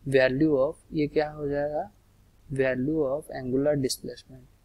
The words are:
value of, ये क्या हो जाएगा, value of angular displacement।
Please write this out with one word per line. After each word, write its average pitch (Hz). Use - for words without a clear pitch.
value 135
of, 143
ये 151
क्या 151
हो 151
जाएगा, 147
value 135
of 151
angular 139
displacement। 131